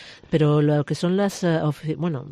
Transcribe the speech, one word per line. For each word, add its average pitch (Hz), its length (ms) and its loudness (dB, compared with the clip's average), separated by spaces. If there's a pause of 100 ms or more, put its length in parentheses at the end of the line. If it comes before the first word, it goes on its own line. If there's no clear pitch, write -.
(300)
Pero 151 320 4
lo 147 220 2
que 156 100 -6
son 180 220 0
las, 196 260 -2
eh, 165 200 2
ofi-, 151 340 -2
bueno, 156 360 -4